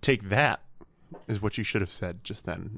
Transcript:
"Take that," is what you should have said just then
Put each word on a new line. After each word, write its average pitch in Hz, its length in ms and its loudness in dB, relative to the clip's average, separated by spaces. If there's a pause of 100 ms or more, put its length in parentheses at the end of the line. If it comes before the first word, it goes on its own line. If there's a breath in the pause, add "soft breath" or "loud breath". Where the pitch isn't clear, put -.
"Take 98 260 2
that," 120 320 4 (640)
is 110 140 0
what 104 160 0
you 107 80 -2
should 107 160 2
have 95 100 0
said - 320 -6
just - 220 -10
then 90 340 -6